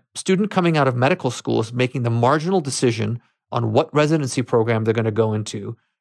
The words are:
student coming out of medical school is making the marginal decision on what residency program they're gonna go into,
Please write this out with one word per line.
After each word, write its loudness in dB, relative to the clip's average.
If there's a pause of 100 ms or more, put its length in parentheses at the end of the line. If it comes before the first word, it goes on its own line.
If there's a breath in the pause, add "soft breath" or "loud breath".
(140)
student 0
coming 2
out 4
of 0
medical 0
school -2
is -4
making -2
the 0
marginal 2
decision -2 (280)
on -2
what 0
residency 0
program 2
they're 2
gonna 0
go 2
into, -6 (240)